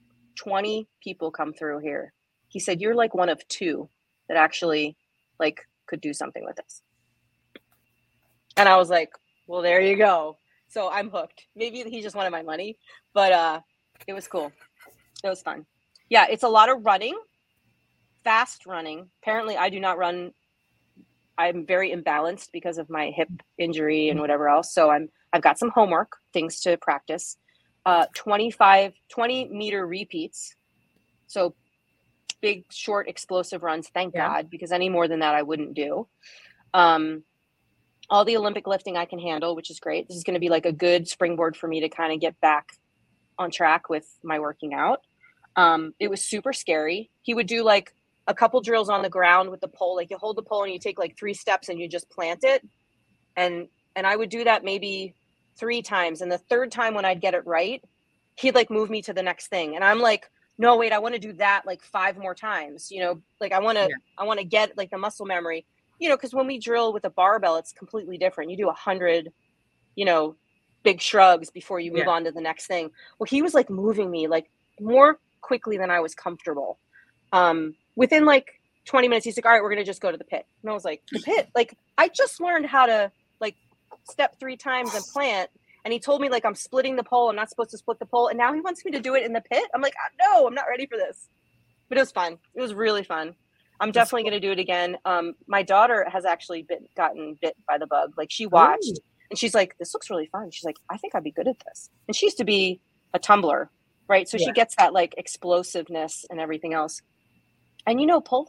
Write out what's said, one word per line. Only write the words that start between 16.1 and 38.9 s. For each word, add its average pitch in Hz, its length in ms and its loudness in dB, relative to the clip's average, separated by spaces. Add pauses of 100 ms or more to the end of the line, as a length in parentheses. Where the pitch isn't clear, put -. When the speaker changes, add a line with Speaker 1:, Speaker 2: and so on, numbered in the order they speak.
Speaker 1:
Yeah, 220 200 8
it's 220 140 -2
a 247 40 2
lot 220 200 8
of 254 160 0
running, 220 340 2 (1040)
fast 226 420 0
running. 170 440 -10 (120)
Apparently, 220 340 -2
I 185 140 0
do 190 100 -8
not 185 180 -2
run. 180 340 -4 (1040)
I'm 175 280 -2
very 185 260 0
imbalanced 165 600 -4
because 170 260 -8
of 160 120 -12
my 151 200 -4
hip 160 200 -4 (280)
injury 156 500 0
and 151 120 0
whatever 147 280 0
else. 151 260 2
So 156 160 6
I'm, 160 180 0 (240)
I've 170 100 2
got 147 160 4
some 240 120 -2
homework, 196 420 2 (200)
things 165 300 -4
to 175 160 2
practice. - 580 -6 (500)
Uh, 170 280 4
twenty-five, 208 800 4 (160)
twenty 247 380 -4
meter 202 380 -6
repeats. 180 680 -10 (720)
So 175 260 -2 (880)
big, 208 300 -2
short, 202 360 -4
explosive 180 540 -6
runs. 165 260 -4
Thank 180 260 -6
Speaker 2:
Yeah. 175 140 -2
Speaker 1:
God, 151 220 -4
because 170 220 -8
any 180 160 0
more 170 200 2
than 160 120 -2
that, 151 140 2
I 151 80 2
wouldn't 147 320 -6
do. 151 340 -6 (640)
Um, 160 500 4 (880)
all 202 140 6
the 226 120 2
Olympic 208 300 -4
lifting 190 300 -4